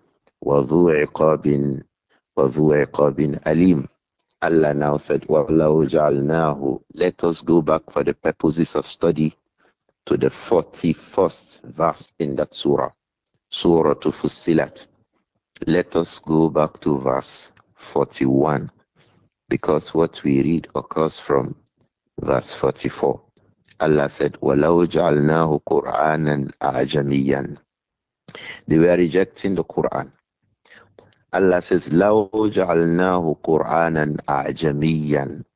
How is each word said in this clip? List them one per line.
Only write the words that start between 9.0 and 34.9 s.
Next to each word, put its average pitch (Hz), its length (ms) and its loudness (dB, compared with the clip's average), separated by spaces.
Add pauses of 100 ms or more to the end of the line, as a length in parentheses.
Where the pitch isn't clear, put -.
to 73 120 0
the 65 120 2
forty-first - 1300 -2
verse - 560 -4
in 73 160 -4
that 76 180 -4
surah, 71 360 -2 (600)
Surah 80 440 2
to - 160 -4
Fussilat. - 760 -4 (800)
Let 85 300 -2
us 82 240 -4
go 80 300 0
back 76 320 -2
to 71 180 -2
verse 65 540 -6 (220)
forty-one, 69 920 -2 (800)
because - 460 -2
what 80 300 0
we 67 200 2
read 80 320 -2
occurs 78 440 -2
from - 360 -2 (640)
verse - 340 -2
forty-four. - 680 -2 (580)
Allah 76 300 2
said, - 320 -4
وَلَوْ 78 460 2
جَعَلْنَاهُ 78 760 2
قُرْآنًا 73 880 -2 (100)
أَعْجَمِيًّا. 69 960 -2 (1120)
They 80 100 4
were 87 200 6
rejecting 90 580 0
the 82 80 -2
Quran. 69 480 -6 (1200)
Allah 90 280 4
says, 87 280 -2
لَوْ 98 420 4
جَعَلْنَاهُ 90 1080 0
قُرْآنًا 78 840 0
أَعْجَمِيًّا 73 1160 -2 (120)